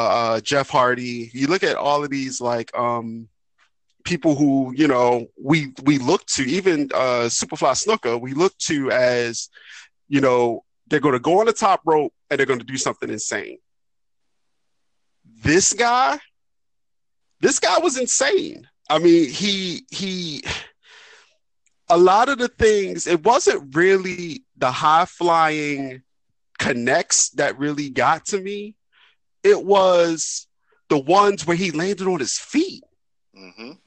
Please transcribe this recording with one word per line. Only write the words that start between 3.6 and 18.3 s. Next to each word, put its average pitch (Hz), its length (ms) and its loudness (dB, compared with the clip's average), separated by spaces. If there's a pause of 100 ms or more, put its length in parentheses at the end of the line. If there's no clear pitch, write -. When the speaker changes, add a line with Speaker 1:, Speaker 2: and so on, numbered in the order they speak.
Speaker 1:
people 156 300 0
who, 135 400 0
you 147 140 2
know, 123 380 2 (140)
we, 139 320 0 (120)
we 143 140 2
look 135 300 0
to, - 160 -2
even, 156 500 0
uh, 123 340 0
Superfly 151 440 -2 (140)
Snuka, 127 320 -2
we 127 140 -10
look 170 280 0
to 139 300 -2
as, 120 600 0 (580)
you 139 140 0
know, 123 420 2 (240)
they're 151 120 0
gonna 131 200 2
go 165 200 2
on 220 60 2
the 233 60 4
top 208 320 0
rope 156 300 2 (160)
and 143 100 0
they're 135 60 -2
gonna 135 180 -2
do 131 140 -10
something 123 320 -6
insane. 104 480 -8 (1800)
This 160 320 4
guy, 254 440 2 (1200)
this 240 200 2
guy 339 180 0
was 262 200 0
insane. 254 680 -2 (240)